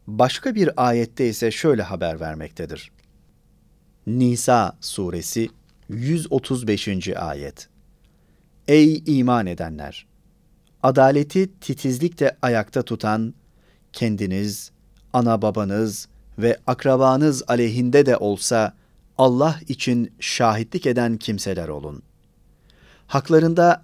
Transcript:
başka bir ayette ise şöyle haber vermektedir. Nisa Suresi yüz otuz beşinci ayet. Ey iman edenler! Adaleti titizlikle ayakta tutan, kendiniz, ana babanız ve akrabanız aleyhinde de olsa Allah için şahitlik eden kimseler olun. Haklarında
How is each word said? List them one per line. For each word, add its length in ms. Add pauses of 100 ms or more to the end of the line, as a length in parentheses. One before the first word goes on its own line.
başka 480
bir 340
ayette 400
ise 220
şöyle 320
haber 380
vermektedir. 720 (1120)
Nisa 760
Suresi 720 (380)
yüz 440
otuz 360
beşinci 500
ayet. 500 (1000)
Ey 380
iman 400
edenler! 600 (760)
Adaleti 800
titizlikle 800
ayakta 400
tutan, 520 (580)
kendiniz, 800 (420)
ana 300
babanız 680 (300)
ve 280
akrabanız 840
aleyhinde 580
de 100
olsa 580 (440)
Allah 500
için 520
şahitlik 680
eden 300
kimseler 520
olun. 340 (1040)
Haklarında 760